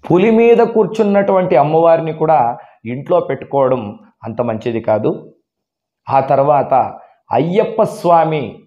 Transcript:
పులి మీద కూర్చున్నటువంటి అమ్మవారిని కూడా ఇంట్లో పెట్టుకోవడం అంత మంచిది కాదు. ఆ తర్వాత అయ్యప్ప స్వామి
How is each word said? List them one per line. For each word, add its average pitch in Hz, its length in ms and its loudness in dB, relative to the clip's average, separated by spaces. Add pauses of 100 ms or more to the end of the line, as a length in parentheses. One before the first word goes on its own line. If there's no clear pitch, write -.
పులి 185 260 2
మీద 233 260 4
కూర్చున్నటువంటి 202 1000 0
అమ్మవారిని 160 560 2
కూడా 156 460 0 (280)
ఇంట్లో 143 340 -2
పెట్టుకోవడం 131 760 -4 (260)
అంత 113 180 -6
మంచిది 113 380 -4
కాదు. 110 520 -4 (800)
ఆ 135 100 2
తర్వాత 139 540 0 (580)
అయ్యప్ప 175 500 -2
స్వామి 160 840 0